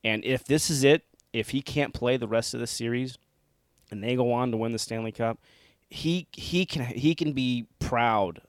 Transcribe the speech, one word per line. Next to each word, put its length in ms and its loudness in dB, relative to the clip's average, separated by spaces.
And 200 0
if 200 0
this 260 2
is 140 0
it, 200 8
if 160 -2
he 140 -2
can't 320 -2
play 220 0
the 100 -4
rest 260 0
of 60 -6
the 80 -6
series 500 -4
and 140 -10
they 120 0
go 180 2
on 180 0
to 60 -2
win 160 -2
the 40 -4
Stanley 360 -6
Cup, 260 -2
he, 440 -2
he 340 0
can, 180 -4
he 300 0
can 180 -2
be 320 0
proud 680 2